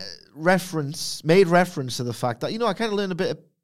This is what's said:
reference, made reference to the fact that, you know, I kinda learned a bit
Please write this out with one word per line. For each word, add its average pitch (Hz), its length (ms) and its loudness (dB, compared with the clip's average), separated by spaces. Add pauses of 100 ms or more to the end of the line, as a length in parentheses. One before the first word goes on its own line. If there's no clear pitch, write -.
(360)
reference, 160 880 -2
made 175 240 6
reference 170 500 0
to 127 60 -4
the 120 100 -4
fact 120 280 -4
that, 233 100 -4
you 220 80 -6
know, 233 80 0
I 202 60 0
kinda 220 200 -4
learned 196 200 -2
a - 20 -10
bit 165 260 -4 (220)